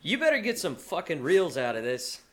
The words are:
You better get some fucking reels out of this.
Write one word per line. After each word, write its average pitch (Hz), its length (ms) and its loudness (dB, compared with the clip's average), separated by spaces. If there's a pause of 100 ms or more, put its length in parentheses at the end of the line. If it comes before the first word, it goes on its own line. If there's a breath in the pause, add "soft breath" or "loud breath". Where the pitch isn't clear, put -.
You 208 140 0
better 302 220 4
get 233 180 -2
some 151 180 -2
fucking 170 460 -4
reels 165 360 4
out 123 180 0
of 113 80 -4
this. 123 380 -4 (120)